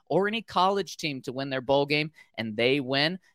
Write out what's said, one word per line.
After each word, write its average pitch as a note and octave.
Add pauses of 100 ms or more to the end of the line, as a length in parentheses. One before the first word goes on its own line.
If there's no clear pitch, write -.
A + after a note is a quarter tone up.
or F#3
any G#3+
college F#3+
team C#3+
to C3+
win C3+
their C3
bowl C#3
game D3+ (260)
and A2
they B2+
win, C#3 (180)